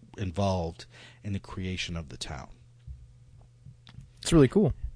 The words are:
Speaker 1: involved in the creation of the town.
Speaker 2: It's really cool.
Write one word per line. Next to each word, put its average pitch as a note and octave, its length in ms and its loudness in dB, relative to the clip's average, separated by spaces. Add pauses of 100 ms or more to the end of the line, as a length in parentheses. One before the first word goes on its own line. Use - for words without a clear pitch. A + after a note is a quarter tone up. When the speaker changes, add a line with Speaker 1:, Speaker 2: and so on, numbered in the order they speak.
(180)
Speaker 1:
involved F#2 680 -2 (400)
in G2+ 80 -6
the G2 60 -4
creation F#2 580 -6
of E2 100 -8
the - 80 -14
town. - 320 -10 (1700)
Speaker 2:
It's - 100 -2
really D3+ 160 10
cool. A#2+ 260 4 (220)